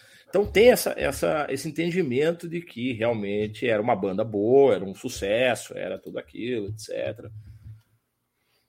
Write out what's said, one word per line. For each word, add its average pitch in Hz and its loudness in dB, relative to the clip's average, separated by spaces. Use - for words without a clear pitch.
então 196 2
tem 208 4
essa, - 2
essa, 151 0
esse 139 -6
entendimento 165 0
de 170 -6
que 127 -6
realmente 107 -2
era 110 4
uma 117 2
banda 98 0
boa, 117 6
era 92 -2
um 95 -8
sucesso, 110 -2
era 95 -6
tudo - -10
aquilo, 110 -6
et 110 -10
cetera. - -8